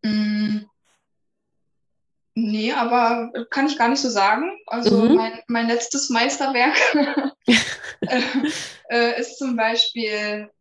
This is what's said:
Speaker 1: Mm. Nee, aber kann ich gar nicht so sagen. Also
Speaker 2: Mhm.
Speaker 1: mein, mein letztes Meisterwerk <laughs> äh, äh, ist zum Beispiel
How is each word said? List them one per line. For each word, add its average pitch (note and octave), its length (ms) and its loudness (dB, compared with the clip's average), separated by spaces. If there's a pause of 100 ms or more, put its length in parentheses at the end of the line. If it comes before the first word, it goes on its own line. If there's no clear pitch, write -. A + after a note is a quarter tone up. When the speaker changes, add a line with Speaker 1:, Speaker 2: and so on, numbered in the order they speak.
Speaker 1:
Mm. G#3+ 600 0 (1700)
Nee, G#3+ 380 -2
aber A#3+ 580 0 (200)
kann C#4 160 0
ich D4+ 100 0
gar G#3+ 120 2
nicht C4+ 120 0
so C4 80 -2
sagen. A3 420 2 (160)
Also A3+ 420 4
Speaker 2:
Mhm. D4+ 80 8
Speaker 1:
mein, E4+ 320 0
mein A#3 200 -2
letztes A#3+ 420 -2
Meisterwerk C4+ 680 0 (180)
<laughs> C#4+ 420 0 (720)
äh, B3+ 160 0 (680)
äh, A#3 320 2
ist - 180 -8
zum B3+ 180 -4
Beispiel G#3+ 920 -2 (120)